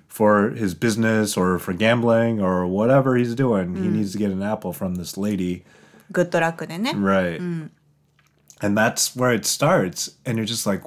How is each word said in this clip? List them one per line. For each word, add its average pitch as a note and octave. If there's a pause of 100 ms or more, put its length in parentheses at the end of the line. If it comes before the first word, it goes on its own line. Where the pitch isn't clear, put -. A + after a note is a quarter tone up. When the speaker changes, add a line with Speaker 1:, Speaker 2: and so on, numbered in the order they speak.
Speaker 1:
for G#2
his G2+
business A2
or F#2
for F#2
gambling A#2
or F2+
whatever B2+
he's A#2+
doing. G#2
He F#2
Speaker 2:
Mm. G#2
Speaker 1:
needs G2+
to G2+
get G#3
an F#3+
apple G#2+
from F#3
this F2
lady. F#2 (480)
Speaker 2:
グ F3
ッ F3
ド F3
ラ E3
ッ -
ク E3
で D#3+
ね。 A3+
Speaker 1:
Right. F#3+
Speaker 2:
Mm. E3+ (920)
Speaker 1:
And G#2
that's -
where B2+
it G2+
starts. C#3+
And A2+
you're A2+
just A2+
like, F#2+